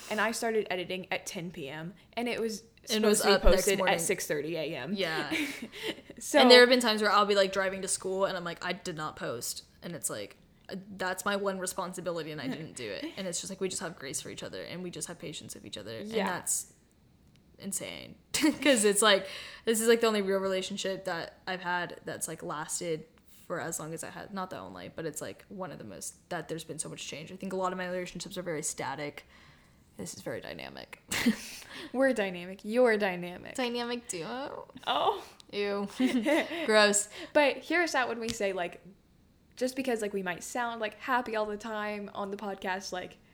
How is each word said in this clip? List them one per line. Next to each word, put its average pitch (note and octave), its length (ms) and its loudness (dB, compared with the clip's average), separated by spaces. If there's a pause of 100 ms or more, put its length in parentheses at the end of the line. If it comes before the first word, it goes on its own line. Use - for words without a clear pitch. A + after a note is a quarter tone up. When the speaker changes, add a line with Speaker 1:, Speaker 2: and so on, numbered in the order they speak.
Speaker 1:
<laughs> - 80 -10
Speaker 2:
and G#3+ 100 0
I A3+ 120 4
started A3+ 380 0
editing F#3 420 -4
at - 140 -4
ten F3 240 -6
P E3 180 -10
M, D#3+ 240 -8 (220)
and A#3+ 140 -2
it A#3 120 -2
was G#3+ 220 -4 (300)
Speaker 1:
And G#3+ 120 4
it - 20 8
was G#3 120 8
Speaker 2:
supposed - 40 2
to - 60 4
be G3+ 60 8
Speaker 1:
up F#3+ 100 4
next F#3+ 120 12
Speaker 2:
posted G3 220 4
Speaker 1:
morning. F#3+ 160 4
Speaker 2:
at E3 60 0
six F3 260 0
thirty D#3 300 -2
A D#3+ 200 -4
M. C#3 180 -4
Speaker 1:
Yeah. D#3+ 440 -2
Speaker 2:
<laughs> D4+ 60 0 (760)
So - 200 2
Speaker 1:
And B3+ 120 10
there B3 100 12
have B3 80 10
been B3 120 6
times G#3+ 200 2
where G#3+ 100 4
I'll G3+ 140 8
be, G3+ 100 4
like, G3 160 6
driving F#3+ 300 -2
to F#3 80 -6
school F#3+ 380 0
and F#3 100 -2
I'm F3 80 -6
like, E3+ 180 -8
"I F3+ 120 -2
did F#3 200 -8
not D#3 220 -6
post." B2+ 460 -6 (200)
And E3+ 120 -10
it's - 160 -6
like, G#2 260 -10 (320)
uh, - 80 -10 (220)
that's F#3 260 -4
my G3+ 120 0
one G3 220 0
responsibility F3 720 -4
and D3+ 120 -8
I - 40 -4
didn't D#3 300 -8
do A2+ 140 -6
it. G2 220 -6
Speaker 2:
<laughs> - 40 -14
Speaker 1:
And F#3+ 100 -6
it's F3 140 -4
just E3+ 100 -8
like, F#3+ 80 -10
we F#3+ 120 -2
just - 100 -6
have F3 180 -8
grace C#3 220 -6
for - 80 -10
each - 140 -10
other - 200 -8
and E3+ 200 -8
we F3+ 80 -8
just D#3+ 180 -8
have E3+ 100 -12
patience - 380 -12
of - 80 -18
each - 140 -10
other. - 240 -10
Speaker 2:
Yeah. A3 180 -2
Speaker 1:
And F#3+ 80 0
that's - 460 -2 (840)
insane. E2+ 640 -8
<laughs> - 80 -20
'Cause C4+ 520 4
it's G#3 180 6
like, G3 240 6 (380)
this A3+ 160 2
is, A3+ 80 2
like, A3+ 140 8
the A#3 60 4
only G#3+ 140 2
real F#3+ 180 2
relationship F#3+ 640 -2
that E3+ 400 -6
I've F#3 160 -4
had F3 420 -2
that's, - 240 -6
like, D#3+ 140 -8
lasted D#3+ 640 -4 (420)
for F3 140 -4
as C3 200 -4
long D#3+ 140 -8
as D#3 100 -8
I - 60 -10
had. - 240 -12
Not F#3 160 -6
the C#3 80 -8
only, F#2+ 360 -12
but E3 120 -6
it's, D3+ 160 -6
like, G2+ 260 -12
one F#3 240 -10
of - 60 -14
the - 60 -14
most F#2+ 300 -12 (140)
that D#3+ 200 -6
there's E3 160 -6
been D3+ 140 -12
so E3 120 -8
much D3+ 160 -12
change. D#3+ 260 -12
I F#3 40 -14
think F#3+ 160 -8
a F#3+ 40 -4
lot F#3 160 0
of F#3 60 -6
my F3+ 100 -4
relationships F3+ 480 -6
are F3+ 60 -6
very D#3+ 200 -4
static. D3 640 -6 (680)
This F#3 180 -8
is G3+ 80 -16
very A#2+ 180 -6
dynamic. C2+ 640 -12 (460)
<laughs> - 440 -14
Speaker 2:
We're C4 200 4
dynamic. F#3+ 500 -4
You're A3+ 340 6
dynamic. F3+ 580 -2
Speaker 1:
Dynamic A#3+ 540 -4
duo. A3 600 -6 (180)
Speaker 2:
Oh. F4+ 360 2 (300)
Speaker 1:
Ew. G3+ 360 -2 (100)
Speaker 2:
<laughs> C#4 680 2
Speaker 1:
Gross. G#3+ 420 6 (240)
Speaker 2:
But C#4+ 260 6
hear E4+ 240 2
us D#4 120 2
out B3+ 140 4
when A3+ 120 -4
we A3+ 80 -4
say, G3+ 240 0
like, F3 280 -4 (760)
just B3+ 200 0
because, B3+ 240 0
like, G#3 140 -2
we G3 80 0
might F3+ 200 -4
sound, A#3 380 -4
like, G#3 200 -6
happy B3 360 0
all G#3+ 100 2
the G#3 100 -4
time G#3 580 -6
on G3+ 160 -4
the G3+ 60 -6
podcast, G3 560 -4
like, F3+ 260 -8 (160)